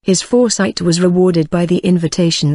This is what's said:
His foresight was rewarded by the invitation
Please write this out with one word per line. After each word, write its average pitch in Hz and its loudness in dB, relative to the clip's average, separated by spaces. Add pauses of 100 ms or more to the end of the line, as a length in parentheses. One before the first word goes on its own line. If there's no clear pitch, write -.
His 185 0
foresight 220 0
was 170 0
rewarded 180 2
by 175 -2
the 175 0
invitation 170 0